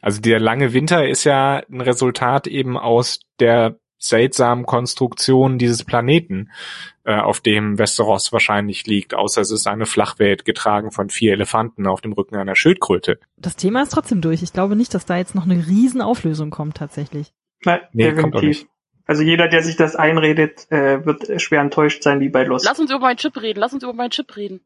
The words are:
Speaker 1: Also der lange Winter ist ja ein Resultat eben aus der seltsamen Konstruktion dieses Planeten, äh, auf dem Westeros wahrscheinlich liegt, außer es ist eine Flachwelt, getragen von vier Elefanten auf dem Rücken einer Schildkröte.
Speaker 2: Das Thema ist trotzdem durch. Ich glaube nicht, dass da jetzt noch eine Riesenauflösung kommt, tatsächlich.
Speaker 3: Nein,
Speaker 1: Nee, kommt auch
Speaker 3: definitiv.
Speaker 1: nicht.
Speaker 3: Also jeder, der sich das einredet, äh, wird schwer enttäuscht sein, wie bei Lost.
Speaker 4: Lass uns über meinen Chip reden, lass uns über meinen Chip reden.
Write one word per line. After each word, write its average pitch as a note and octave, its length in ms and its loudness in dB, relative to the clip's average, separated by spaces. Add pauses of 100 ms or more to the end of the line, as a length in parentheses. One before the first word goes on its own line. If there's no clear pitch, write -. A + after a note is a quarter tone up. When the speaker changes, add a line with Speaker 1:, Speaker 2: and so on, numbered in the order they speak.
Speaker 1:
Also G#2+ 180 -2
der A2+ 180 4
lange A#2 340 0
Winter D3+ 340 2
ist C3+ 160 -2
ja C#3 440 2
ein B2+ 140 -12
Resultat B2+ 640 0
eben C3 320 -4
aus A#2+ 440 0 (180)
der A#2 380 4 (260)
seltsamen A#2+ 640 2
Konstruktion B2+ 960 0
dieses A#2+ 240 0
Planeten, A#2+ 680 0 (540)
äh, A2 160 -2
auf G#2 200 0
dem G#2 380 0
Westeros G#2 560 0
wahrscheinlich G#2 540 -2
liegt, G2+ 260 -2
außer G#2 280 0
es G2+ 100 -2
ist G#2+ 160 -2
eine G#2+ 180 -4
Flachwelt, G2+ 580 0
getragen G#2+ 460 -2
von G2+ 220 -6
vier A2 220 2
Elefanten G#2 520 -2
auf - 160 0
dem A2 120 -8
Rücken G2+ 220 -6
einer G2 200 -4
Schildkröte. - 640 2 (180)
Speaker 2:
Das - 200 -10
Thema A3+ 260 0
ist C#4+ 100 -4
trotzdem A#3 280 -2
durch. D#3+ 200 -2
Ich F3+ 120 -10
glaube G3+ 220 -2
nicht, A3+ 200 -2
dass F3+ 100 -4
da F3 120 -4
jetzt F#3 180 -6
noch F#3 80 -2
eine F3 240 0
Riesenauflösung G#3 840 0
kommt, D3+ 280 -8
tatsächlich. D3 540 -10 (320)
Speaker 3:
Nein, F3 180 0 (120)
Speaker 1:
Nee, A2+ 200 4
kommt D#3 220 0
auch G#2+ 60 2
Speaker 3:
definitiv. D3 220 0
Speaker 1:
nicht. - 40 -20 (380)
Speaker 3:
Also D3+ 160 2
jeder, E3 280 4
der E3 120 4
sich D#3+ 140 -4
das D#3 200 2
einredet, D#3 760 2
äh, C#3 340 2
wird D#3 340 -2
schwer D3+ 220 0
enttäuscht D3 400 0
sein, C#3 200 2
wie C#3 80 0
bei C3 140 2
Lost. B2+ 220 -2
Speaker 4:
Lass B3 140 0
uns D4+ 100 0
über C4+ 120 -2
meinen B3 160 2
Chip D4 220 -6
reden, G#3+ 200 -6
lass A#3 120 -2
uns C4+ 120 -10
über B3 100 -10
meinen A#3+ 160 -6
Chip - 260 -8
reden. G3 300 -12